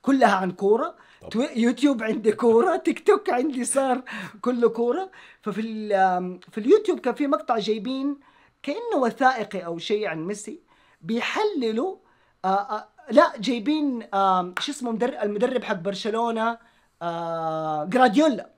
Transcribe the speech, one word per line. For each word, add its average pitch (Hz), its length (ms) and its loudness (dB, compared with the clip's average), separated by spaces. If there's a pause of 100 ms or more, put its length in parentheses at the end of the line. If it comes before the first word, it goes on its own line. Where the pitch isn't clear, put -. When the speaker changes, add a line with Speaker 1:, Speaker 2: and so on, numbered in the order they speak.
Speaker 1:
كلها 247 340 4
عن 185 160 -2
كورة. 214 440 2 (260)
Speaker 2:
طب. - 80 -18
Speaker 1:
تو-، 269 280 -2
يوتيوب 240 460 2
عندي 220 280 0
كورة، 240 440 4
تيك - 320 -2
توك - 220 4
عندي 254 360 -2
صار 269 360 0 (400)
كله 240 280 2
كورة. 240 420 -2 (300)
ففي 214 200 -6
ال-، 214 320 -4
آم، 180 460 0 (120)
في - 60 -10
اليوتيوب 320 420 4
كان 240 140 -2
في 285 140 -2
مقطع 285 300 0
جايبين 254 600 -4 (460)
كأنه 427 380 -4
وثائقي 226 640 0
أو 170 120 -8
شيء 208 300 -4
عن 160 200 -6
ميسي، - 320 -10 (420)
بيحللوا، 254 960 -2 (500)
آه، - 20 2
آه، 202 400 -2 (240)
لا، 302 280 6
جايبين، 247 640 -2
آم، 185 560 0
شو - 120 -6
اسمه 240 200 -6
مدر-، 233 320 -2
المدرب 214 400 -2
حق 220 120 -4
برشلونة، 226 840 -4 (440)
آه، 160 840 -4
جراديولا. 247 720 4